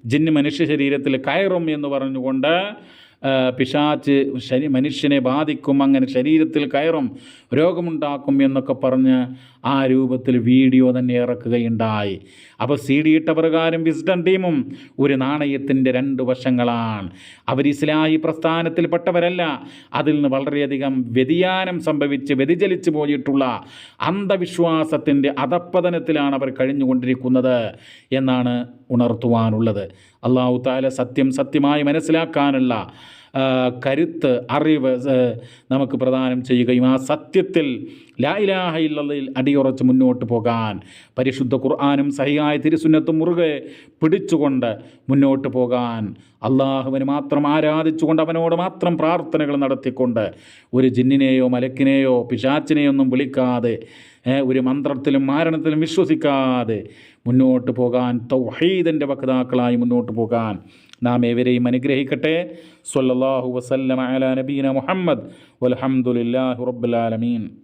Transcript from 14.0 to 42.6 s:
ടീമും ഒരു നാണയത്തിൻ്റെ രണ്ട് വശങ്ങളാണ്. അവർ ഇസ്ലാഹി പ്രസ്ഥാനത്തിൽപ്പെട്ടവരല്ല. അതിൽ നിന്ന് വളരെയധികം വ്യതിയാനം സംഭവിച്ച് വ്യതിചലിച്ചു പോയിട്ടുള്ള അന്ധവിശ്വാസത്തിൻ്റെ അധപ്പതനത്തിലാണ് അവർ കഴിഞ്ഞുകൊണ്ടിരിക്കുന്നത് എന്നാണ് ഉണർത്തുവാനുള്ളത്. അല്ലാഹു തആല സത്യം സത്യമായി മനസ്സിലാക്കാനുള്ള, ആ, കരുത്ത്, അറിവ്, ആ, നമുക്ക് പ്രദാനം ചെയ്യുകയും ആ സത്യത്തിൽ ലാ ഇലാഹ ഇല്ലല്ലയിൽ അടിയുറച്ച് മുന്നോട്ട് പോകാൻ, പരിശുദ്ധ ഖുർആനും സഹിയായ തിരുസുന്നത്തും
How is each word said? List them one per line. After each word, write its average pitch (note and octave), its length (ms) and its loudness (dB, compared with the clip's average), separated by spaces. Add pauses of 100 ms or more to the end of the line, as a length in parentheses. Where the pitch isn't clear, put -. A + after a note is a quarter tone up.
ടീമും F3+ 480 0 (280)
ഒരു C#3 140 4
നാണയത്തിൻ്റെ C#3 760 0
രണ്ട് C3 320 -2
വശങ്ങളാണ്. A#2+ 840 -2 (380)
അവർ C3 200 0
ഇസ്ലാഹി D#3 480 0
പ്രസ്ഥാനത്തിൽപ്പെട്ടവരല്ല. E3 1500 -2 (300)
അതിൽ D3 220 0
നിന്ന് C#3+ 140 0
വളരെയധികം C3+ 760 -2 (120)
വ്യതിയാനം F3+ 640 0
സംഭവിച്ച് C#3+ 540 -2
വ്യതിചലിച്ചു E3 580 0
പോയിട്ടുള്ള C#3 720 -2 (380)
അന്ധവിശ്വാസത്തിൻ്റെ D#3+ 1400 0
അധപ്പതനത്തിലാണ് E3 960 0
അവർ C3 140 -2 (100)
കഴിഞ്ഞുകൊണ്ടിരിക്കുന്നത് B2+ 1120 0 (400)
എന്നാണ് B2 560 0 (240)
ഉണർത്തുവാനുള്ളത്. A2+ 960 0 (360)
അല്ലാഹു B2+ 440 0
തആല C3 200 0
സത്യം C3 440 0
സത്യമായി C#3+ 520 0
മനസ്സിലാക്കാനുള്ള, C#3+ 1080 0 (440)
ആ, C3+ 80 0 (420)
കരുത്ത്, C#3 560 0 (100)
അറിവ്, D3 420 2 (160)
ആ, B2 300 2 (320)
നമുക്ക് C3+ 240 0
പ്രദാനം B2+ 480 0
ചെയ്യുകയും B2 440 2
ആ C3 100 4
സത്യത്തിൽ D3+ 920 -2 (340)
ലാ D3 160 0
ഇലാഹ F#3 400 0
ഇല്ലല്ലയിൽ C#3+ 600 -4
അടിയുറച്ച് C3 460 2
മുന്നോട്ട് B2+ 420 2
പോകാൻ, A2+ 540 -2 (380)
പരിശുദ്ധ B2+ 380 -2
ഖുർആനും C#3+ 560 0
സഹിയായ D3 460 0
തിരുസുന്നത്തും D#3 640 2